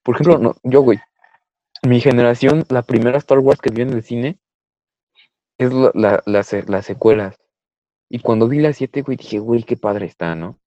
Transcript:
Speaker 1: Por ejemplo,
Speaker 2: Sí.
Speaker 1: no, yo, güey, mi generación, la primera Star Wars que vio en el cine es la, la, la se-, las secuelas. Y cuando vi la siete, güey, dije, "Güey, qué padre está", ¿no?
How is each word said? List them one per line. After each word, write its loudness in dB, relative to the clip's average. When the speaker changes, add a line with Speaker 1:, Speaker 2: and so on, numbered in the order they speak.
Speaker 1:
Por 0
ejemplo, 4
Speaker 2:
Sí. 0
Speaker 1:
no, 0
yo, 4
güey, 2
mi 2
generación, 2
la -2
primera 0
Star 2
Wars 2
que -2
vio -4
en -4
el -6
cine -8
es -2
la, 2
la, 0
la 0
se-, -6
las -4
secuelas. 0
Y -10
cuando 0
vi -2
la 2
siete, -8
güey, -8
dije, -10
"Güey, -2
qué -6
padre -6
está", -8
¿no? -14